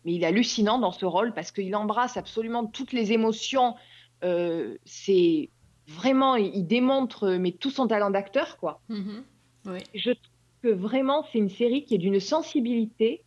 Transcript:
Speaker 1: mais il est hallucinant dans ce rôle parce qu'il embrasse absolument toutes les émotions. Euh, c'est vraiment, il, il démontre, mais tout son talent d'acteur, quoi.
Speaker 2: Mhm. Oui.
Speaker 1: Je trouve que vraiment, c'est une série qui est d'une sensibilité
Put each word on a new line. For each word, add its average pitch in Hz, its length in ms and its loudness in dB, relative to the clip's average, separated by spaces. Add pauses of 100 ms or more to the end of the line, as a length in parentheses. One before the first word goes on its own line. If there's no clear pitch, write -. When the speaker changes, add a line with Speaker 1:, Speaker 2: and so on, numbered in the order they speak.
Speaker 1:
mais 170 100 -4
il 175 100 0
est - 20 2
hallucinant 220 540 2
dans 190 120 0
ce 190 140 -8
rôle 202 280 0
parce 165 180 -8
qu'il 196 240 -4
embrasse 214 420 -2
absolument 226 480 -4
toutes 247 280 -10
les 226 180 0
émotions. 233 640 2 (480)
Euh, 170 640 -2
c'est 170 640 2 (380)
vraiment, 262 480 2
il, 208 200 2
il 190 100 -2
démontre, 247 640 2 (100)
mais 180 120 0
tout - 180 -6
son 262 180 -2
talent 208 220 2
d'acteur, 202 480 -2
quoi. 156 320 -8
Speaker 2:
Mhm. 208 340 -8 (420)
Oui. 185 140 -10 (140)
Speaker 1:
Je 214 180 -2
trouve - 240 -6 (280)
que 240 60 2
vraiment, 262 600 0
c'est 240 60 0
une 202 120 2
série 240 360 0
qui - 80 0
est 190 60 2
d'une 196 200 2
sensibilité 240 1080 0